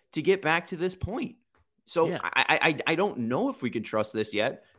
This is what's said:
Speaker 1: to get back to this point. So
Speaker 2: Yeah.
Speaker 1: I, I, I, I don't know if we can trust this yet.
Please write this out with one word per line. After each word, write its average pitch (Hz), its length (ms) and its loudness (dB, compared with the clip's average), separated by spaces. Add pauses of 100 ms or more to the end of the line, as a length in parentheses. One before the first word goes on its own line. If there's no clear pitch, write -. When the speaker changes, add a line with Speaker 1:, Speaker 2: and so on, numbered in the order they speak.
(120)
Speaker 1:
to 160 100 -4
get 190 180 4
back 165 280 2
to 190 100 -8
this 180 160 -2
point. - 420 -8 (480)
So 170 240 2
Speaker 2:
Yeah. 175 140 -4
Speaker 1:
I, - 80 -4 (180)
I, 156 140 4
I, 147 160 2 (140)
I - 20 2
don't 180 240 0
know 131 320 0
if - 100 -10
we 127 80 -2
can 110 140 -4
trust 107 320 -2
this 110 180 -2
yet. 113 320 -2 (140)